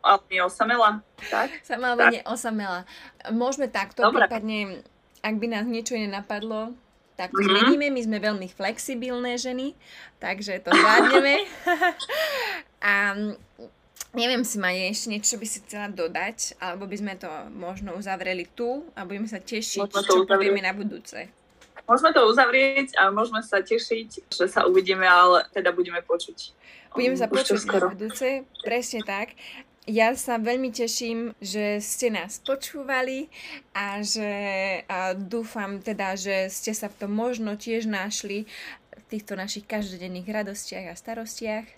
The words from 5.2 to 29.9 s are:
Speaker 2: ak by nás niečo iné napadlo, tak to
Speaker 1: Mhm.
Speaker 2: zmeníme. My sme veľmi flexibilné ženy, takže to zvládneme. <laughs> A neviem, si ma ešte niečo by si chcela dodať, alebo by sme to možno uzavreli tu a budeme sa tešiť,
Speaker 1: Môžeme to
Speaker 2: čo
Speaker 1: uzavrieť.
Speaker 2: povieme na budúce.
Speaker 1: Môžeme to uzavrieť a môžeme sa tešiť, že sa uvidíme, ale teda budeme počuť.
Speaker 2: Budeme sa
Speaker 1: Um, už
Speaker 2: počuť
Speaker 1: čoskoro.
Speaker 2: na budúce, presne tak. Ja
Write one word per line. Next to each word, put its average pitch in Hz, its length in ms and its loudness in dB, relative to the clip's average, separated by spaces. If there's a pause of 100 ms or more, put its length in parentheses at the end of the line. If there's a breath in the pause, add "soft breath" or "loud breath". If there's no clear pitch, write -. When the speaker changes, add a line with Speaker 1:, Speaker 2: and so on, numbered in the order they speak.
Speaker 2:
ak 220 160 -2
by 214 100 -2
nás 220 180 -2
niečo 233 300 -4
iné 214 160 -2
napadlo, 214 640 -6 (400)
tak 185 160 -8
to - 80 -2
Speaker 1:
Mhm. 202 80 2
Speaker 2:
zmeníme. 233 420 6
My 262 140 0
sme 220 160 -2
veľmi 196 320 -2
flexibilné 247 880 -4
ženy, 254 400 -6 (400 loud breath)
takže 202 400 -6
to - 160 2
zvládneme. 294 720 6 (160)
<laughs> 349 320 2 (880 loud breath)
A 202 320 4 (960)
neviem, 247 320 0
si 226 160 -4
ma 185 120 0
ešte 190 380 -4
niečo 208 280 -2
by 214 100 -10
si - 160 -8
chcela 208 240 -10
dodať, 180 720 -4
alebo 185 260 -8
by 202 140 -8
sme 196 160 -6
to 185 160 -12 (220)
možno 185 420 -10
uzavreli 185 540 -4
tu 247 340 -4 (100)
a 190 140 -12
budeme 202 220 -6
sa 214 100 -10
tešiť, 208 480 -4
Speaker 1:
Môžeme 202 80 -12
to 202 80 2
Speaker 2:
čo 185 160 6
Speaker 1:
uzavrieť. 190 80 4
Speaker 2:
povieme 196 320 4
na 190 140 -2
budúce. - 580 -8 (540)
Speaker 1:
Môžeme 285 260 6
to 302 140 6
uzavrieť 262 720 6
a 196 140 8
môžeme 220 300 0
sa 196 200 0
tešiť, 226 680 -4
že - 200 0
sa 208 180 2
uvidíme, 185 400 4
ale 180 460 10
teda 180 200 0
budeme 175 300 -2
počuť. - 560 -4 (340 soft breath)
Speaker 2:
Budeme 254 240 2
sa 254 80 0
Speaker 1:
Um, 220 80 0
už - 80 4
Speaker 2:
počuť - 220 4
Speaker 1:
čoskoro. 202 240 2
Speaker 2:
na 190 80 0
budúce, 220 340 -6 (400)
presne 240 400 -2
tak. 202 300 -6 (520 loud breath)
Ja 226 240 4